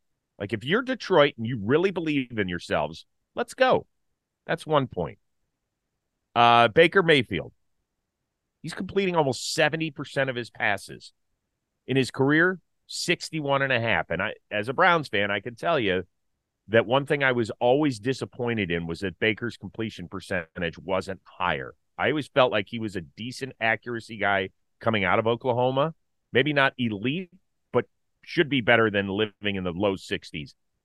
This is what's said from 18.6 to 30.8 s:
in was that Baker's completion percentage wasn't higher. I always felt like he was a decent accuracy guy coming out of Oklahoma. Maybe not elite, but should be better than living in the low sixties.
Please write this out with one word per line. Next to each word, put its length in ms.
in 160
was 120
that 200
Baker's 380
completion 500
percentage 680
wasn't 460
higher. 500
I 120
always 180
felt 240
like 160
he 120
was 160
a 60
decent 600
accuracy 560
guy 320
coming 240
out 160
of 80
Oklahoma. 680
Maybe 200
not 240
elite, 520
but 120
should 260
be 120
better 300
than 160
living 480
in 80
the 100
low 220
sixties. 580